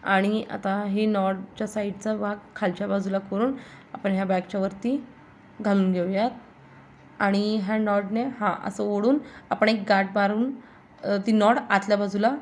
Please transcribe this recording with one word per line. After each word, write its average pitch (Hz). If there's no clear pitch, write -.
आणि 202
आता 202
हे 208
नॉटच्या 190
साईडचा 208
भाग 208
खालच्या 196
बाजूला 196
करून 202
आपण 196
ह्या 190
बॅगच्या 185
वरती 196
घालून 196
घेऊयात. 196
आणि 208
ह्या 214
नॉटने, 208
हां, 214
असं 208
ओढून 208
आपण -
एक 220
गाठ 196
मारून, 214
अ, 202
ती 233
नॉट 214
आतल्या 202
बाजूला 202